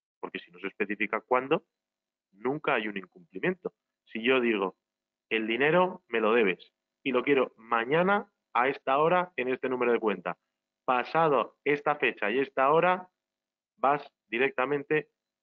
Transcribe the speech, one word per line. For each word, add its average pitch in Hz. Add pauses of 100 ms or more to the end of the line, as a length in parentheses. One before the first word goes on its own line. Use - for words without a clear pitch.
(200)
Porque 92
si -
no 90
se 95
especifica 104
cuándo, 131 (680)
nunca 131
hay 107
un 101
incumplimiento. 95 (320)
Si 110
yo 127
digo, 104 (520)
"El 110
dinero 160
me 117
lo 107
debes 101 (300)
y 135
lo 123
quiero 135
mañana 143 (240)
a 123
esta 135
hora 175
en 127
este 127
número 123
de 117
cuenta", 92 (480)
pasado 131
esta 147
fecha 107
y 127
esta 135
hora, 180 (680)
vas 135 (160)
directamente 139 (340)